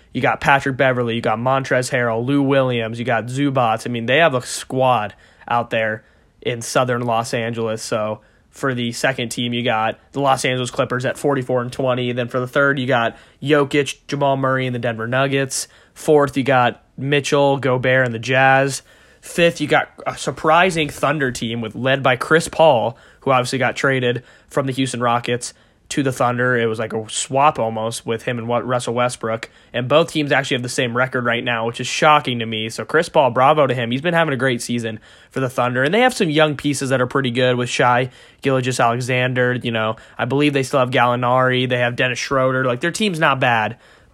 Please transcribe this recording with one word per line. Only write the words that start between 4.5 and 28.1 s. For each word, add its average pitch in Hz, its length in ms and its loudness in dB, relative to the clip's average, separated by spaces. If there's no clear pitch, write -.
out 120 220 -2
there 110 340 -4
in 120 180 -6
southern 123 460 0
Los 117 260 -2
Angeles. 113 500 -4
So 107 380 -4
for 135 240 -4
the 120 180 -4
second 131 380 -4
team, 120 240 -4
you 120 100 -4
got 113 340 -2
the 139 80 -6
Los 135 240 2
Angeles 127 260 -2
Clippers 127 360 -2
at 120 100 -2
forty-four 131 460 -2
and 123 100 -8
twenty. 123 400 -2
Then 123 160 -4
for 131 100 -4
the 127 80 -2
third, 143 320 2
you 127 80 -4
got 117 300 0
Jokic, 143 640 0
Jamal 139 300 0
Murray, 131 300 -2
and 123 80 -4
the 123 40 -6
Denver 113 280 -4
Nuggets. 135 600 -2
Fourth, 143 420 4
you 135 80 0
got 123 400 2
Mitchell, 139 580 2
Gobert, 127 480 2
and 120 100 -2
the 113 40 -6
Jazz. 135 640 2
Fifth, 170 360 0
you 147 80 -4
got 147 220 2
a 127 120 -6
surprising 160 720 0
Thunder 139 420 -2
team 117 300 -6
with, 110 120 -8
led 131 280 -2
by 131 120 2
Chris 160 320 0
Paul, 123 520 4
who 135 100 -2
obviously 127 280 2
got 120 160 0
traded 123 480 0
from 139 180 -2
the 135 60 -2
Houston 127 280 -4
Rockets 120 540 -2
to - 140 -2
the 131 100 0
Thunder. 123 460 0
It 117 80 2
was 110 120 -2
like 113 140 -6
a 110 160 -6
swap 139 500 0
almost 113 460 -4
with 113 200 -6